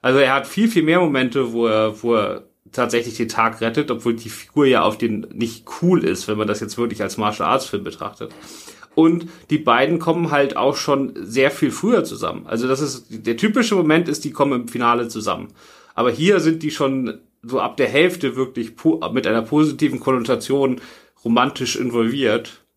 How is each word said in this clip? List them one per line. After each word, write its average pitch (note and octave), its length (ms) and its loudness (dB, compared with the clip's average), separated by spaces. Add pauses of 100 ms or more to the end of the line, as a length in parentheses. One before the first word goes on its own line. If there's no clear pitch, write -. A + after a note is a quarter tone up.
Also C3 180 4
er C3 140 6
hat C#3 140 0
viel, A3 200 0
viel E3+ 160 2
mehr D#3+ 160 4
Momente, C3 540 0
wo A#2 120 0
er, A2 380 0
wo A#2 120 2
er G2 280 -2 (300)
tatsächlich A#2+ 420 -2
den A#2 140 -4
Tag A2+ 320 0
rettet, A#2 280 -2
obwohl A#2 260 -2
die A2+ 140 -14
Figur - 360 0
ja A#2+ 160 6
auf G#2+ 160 2
den A2+ 360 -4
nicht - 320 -8 (160)
cool F3 220 4
ist, - 240 -2
wenn G#2+ 100 -2
man G#2 100 -2
das G#2 120 -2
jetzt G#2 180 -10
wirklich A2+ 240 -2
als G2 160 -6
Martial G#2+ 300 -2
Arts C3 200 0
Film G2 180 -6
betrachtet. - 480 -12 (640)
Und E3 320 4 (220)
die D3+ 80 0
beiden C#3 400 2
kommen E3 320 0
halt C#3+ 260 2
auch C#3 200 2
schon C#3 400 -2
sehr C3 340 0
viel C#3 220 0
früher G#3+ 320 0
zusammen. F2 420 -8
Also A#2 220 -2
das C3 120 0
ist, C3 300 -6
der A2 280 -4
typische G#3+ 360 0
Moment E3+ 340 2
ist, - 160 -4
die D3+ 80 -6
kommen C#3 300 0
im A#2 60 -10
Finale A#2+ 400 0
zusammen. G2 400 -6 (480)
Aber A#2+ 160 2
hier E3+ 280 2
sind D#3+ 220 0
die D3+ 80 -4
schon C3+ 500 -2 (220)
so A#2 180 -4
ab G#2 180 -4
der B2+ 100 2
Hälfte C#3+ 480 2
wirklich B2+ 400 -4
po-, D#3+ 240 0 (120)
mit B2 140 -2
einer A2+ 160 2
positiven C#3+ 580 0
Konnotation B2+ 800 0 (460)
romantisch B2 500 0
involviert. A#2 880 -2 (120)